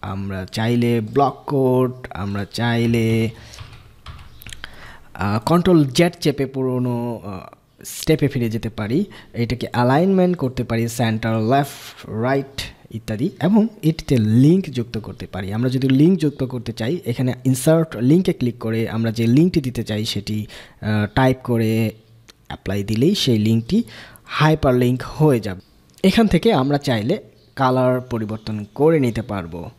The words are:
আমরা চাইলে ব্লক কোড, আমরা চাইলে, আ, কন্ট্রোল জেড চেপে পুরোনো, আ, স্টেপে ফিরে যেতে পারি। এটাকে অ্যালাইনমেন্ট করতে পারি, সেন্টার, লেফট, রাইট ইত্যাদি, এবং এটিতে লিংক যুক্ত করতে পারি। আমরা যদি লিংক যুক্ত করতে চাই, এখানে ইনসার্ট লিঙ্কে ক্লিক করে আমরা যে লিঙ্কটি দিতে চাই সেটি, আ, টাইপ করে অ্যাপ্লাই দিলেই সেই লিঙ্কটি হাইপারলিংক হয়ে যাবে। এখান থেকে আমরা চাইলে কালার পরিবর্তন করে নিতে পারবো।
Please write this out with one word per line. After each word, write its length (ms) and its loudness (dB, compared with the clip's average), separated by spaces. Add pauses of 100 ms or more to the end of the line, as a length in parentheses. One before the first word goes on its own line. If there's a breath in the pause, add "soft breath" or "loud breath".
আমরা 520 -8
চাইলে 480 0
ব্লক 460 -2
কোড, 460 2 (180)
আমরা 420 -8
চাইলে, 800 0 (1800 loud breath)
আ, 320 -2
কন্ট্রোল 380 4
জেড 360 2
চেপে 260 -2
পুরোনো, 800 -4
আ, 160 -10 (440)
স্টেপে 440 0
ফিরে 220 -2
যেতে 180 -6
পারি। 360 -2 (300 loud breath)
এটাকে 380 -4
অ্যালাইনমেন্ট 640 4
করতে 280 -4
পারি, 240 -2
সেন্টার, 540 -2
লেফট, 680 -2
রাইট 540 -4 (280)
ইত্যাদি, 400 -6 (120)
এবং 260 4 (140)
এটিতে 360 0
লিংক 520 6
যুক্ত 280 -6
করতে 280 -10
পারি। 260 -8
আমরা 180 0
যদি 180 0
লিংক 300 6
যুক্ত 260 -2
করতে 280 -8
চাই, 340 -4
এখানে 280 -2 (100)
ইনসার্ট 520 2
লিঙ্কে 360 4
ক্লিক 260 -4
করে 300 -2
আমরা 240 -2
যে 140 0
লিঙ্কটি 340 4
দিতে 240 -6
চাই 200 -4
সেটি, 420 -6 (340 loud breath)
আ, 340 0
টাইপ 300 4
করে 480 0 (540)
অ্যাপ্লাই 380 -6
দিলেই 300 2
সেই 240 2
লিঙ্কটি 440 2 (420 loud breath)
হাইপারলিংক 760 2
হয়ে 380 2
যাবে। 200 -10 (440)
এখান 220 4
থেকে 260 4
আমরা 260 2
চাইলে 440 -2 (340)
কালার 440 2
পরিবর্তন 640 -8 (100)
করে 260 4
নিতে 220 0
পারবো। 560 -10